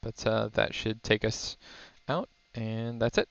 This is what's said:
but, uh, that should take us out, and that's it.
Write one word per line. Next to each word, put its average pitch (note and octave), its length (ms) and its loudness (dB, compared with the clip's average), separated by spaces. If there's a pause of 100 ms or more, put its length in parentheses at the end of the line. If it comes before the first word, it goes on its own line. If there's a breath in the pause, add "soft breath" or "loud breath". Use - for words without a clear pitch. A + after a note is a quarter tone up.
but, - 260 -4
uh, A2 280 4
that G#2 200 2
should A2 280 -4
take A2 200 2
us - 360 -2 (500 loud breath)
out, E3+ 220 -2 (240)
and A2+ 440 -4
that's A#2 200 4
it. - 120 2